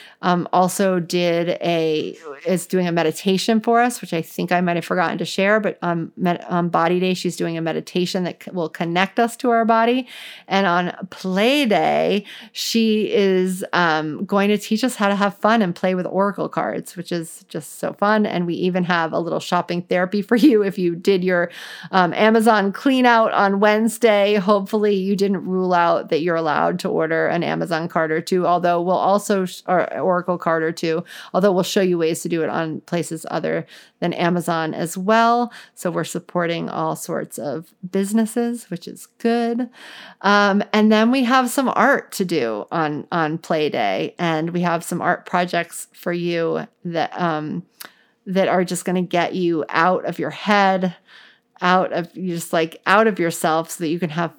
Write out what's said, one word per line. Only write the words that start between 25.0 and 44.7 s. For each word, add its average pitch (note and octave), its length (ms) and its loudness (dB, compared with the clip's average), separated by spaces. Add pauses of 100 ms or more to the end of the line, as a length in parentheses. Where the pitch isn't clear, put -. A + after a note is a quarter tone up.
didn't G3 300 0
rule F#3 300 0
out E3+ 340 2
that D#3 120 0
you're E3+ 140 0
allowed E3 440 0
to F#3+ 100 -6
order D#3+ 380 0
an E3+ 160 -2
Amazon E3 440 -4
card D#3+ 240 -2
or D#3+ 100 -2
two, F3+ 260 -2
although F3 340 2
we'll F3+ 140 0
also, F#3+ 500 0
sh-, - 220 -12
or F3+ 180 2 (300)
oracle F3 220 -2
card E3 260 -2
or D#3+ 80 -2
two, E3 320 -2 (300)
although F#3 180 4
we'll F3+ 100 2
show F#3 200 0
you F3+ 160 2
ways E3 240 0
to E3+ 80 -8
do E3 120 -2
it D#3 80 -2
on D#3+ 320 -4
places E3 480 -6
other D#3+ 380 -4 (320)
than F3 140 -2
Amazon E3+ 600 -2
as E3+ 240 -6
well. A#3 540 2 (240)
So - 160 -4
we're E3 140 -4
supporting E3+ 640 -4
all D#3+ 260 -4
sorts - 420 -8
of C#3+ 360 -10 (180)
businesses, A3+ 800 -2
which E3+ 180 -10
is - 200 -18 (100)
good. A#3 520 -2 (520)
Um, G3+ 500 4
and G#3+ 200 6
then A3 200 6
we C4 140 2
have B3 240 2
some B3+ 260 0
art - 380 2
to G3 120 -2
do A#2+ 460 -2
on, D3+ 400 -2
on D#3+ 260 0
Play D#3 320 0
Day, G#2+ 480 -2
and E3 340 0
we F3 100 -2
have E3+ 220 0